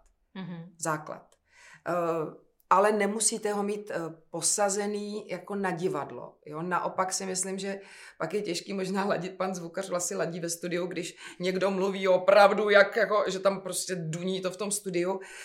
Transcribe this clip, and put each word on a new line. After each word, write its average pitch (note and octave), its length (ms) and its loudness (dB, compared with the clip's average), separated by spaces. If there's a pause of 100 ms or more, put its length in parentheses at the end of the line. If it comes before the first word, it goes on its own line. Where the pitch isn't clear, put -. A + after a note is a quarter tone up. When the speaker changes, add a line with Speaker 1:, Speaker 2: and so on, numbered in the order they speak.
(340)
Speaker 1:
Mhm. E3+ 440 -12
Speaker 2:
Základ. - 480 -6 (640)
Eh, E3 40 -2 (760)
ale G3+ 220 10
nemusíte G#3 600 2
ho G#3 100 0
mít, G#3 280 -4
eh, - 40 -6 (360)
posazený G#3 1000 -2
jako F3+ 240 -8
na G3 160 0
divadlo, D#3 680 -4 (100)
jo. D3+ 160 -8
Naopak F3+ 500 -2
si F#3+ 140 -6
myslím, F#3 320 -4
že G3 220 -6 (380)
pak D#3+ 160 -4
je G#3 80 -2
těžký F3 300 -6
možná F#3+ 320 -2
ladit, F#3 320 -2
pan F#3+ 180 -4
zvukař F3 340 -8
vlastně F3+ 280 -4
ladí E3+ 240 -4
ve E3+ 100 -6
studiu, F3 360 -4
když F3 300 -8 (240)
někdo F#3 300 0
mluví F#3+ 380 0
opravdu G3+ 600 6
jak, G3+ 260 6
jako, G#3 320 2
že F#3 100 -4
tam F#3+ 220 2
prostě F3+ 340 -6
duní F3 460 -4
to F#3 100 -4
v F3+ 60 -10
tom G3+ 140 -6
studiu, F#3 500 -2 (240)